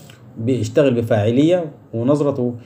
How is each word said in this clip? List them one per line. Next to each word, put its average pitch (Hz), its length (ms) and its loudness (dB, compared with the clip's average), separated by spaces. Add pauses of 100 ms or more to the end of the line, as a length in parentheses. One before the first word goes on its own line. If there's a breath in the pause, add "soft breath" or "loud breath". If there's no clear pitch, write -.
(380 loud breath)
بيشتغل 120 560 0
بفاعلية، 120 800 0 (220)
ونظرته 127 600 0 (120)